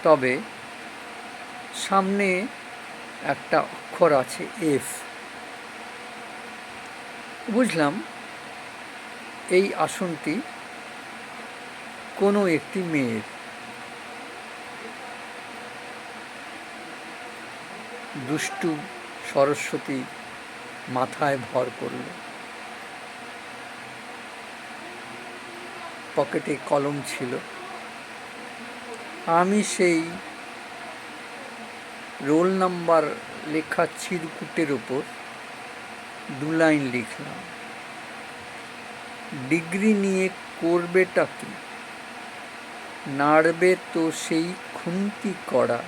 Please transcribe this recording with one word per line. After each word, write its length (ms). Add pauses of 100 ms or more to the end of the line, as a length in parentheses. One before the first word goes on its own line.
তবে 360 (1400)
সামনে 720 (760)
একটা 360
অক্ষর 540
আছে 340 (140)
এফ। 200 (2750)
বুঝলাম 520 (1500)
এই 260
আসনটি 680 (1700)
কোনো 320
একটি 320
মেয়ের। 420 (4000)
দুষ্টু 500 (560)
সরস্বতী 720 (840)
মাথায় 480 (160)
ভর 120 (140)
করল। 200 (4000)
পকেটে 400 (100)
কলম 420
ছিল। 300 (1900)
আমি 380
সেই 400 (2250)
রোল 260
নাম্বার 560 (440)
লেখা 400 (120)
চিরকুটের 720
ওপর 300 (1300)
দু 200
লাইন 320
লিখলাম, 500 (2250)
"ডিগ্রি 440
নিয়ে 360 (320)
করবেটা 640
কি? 200 (1600)
নাড়বে 680 (180)
তো 180
সেই 420 (200)
খুন্তি 600 (180)
কড়া। 360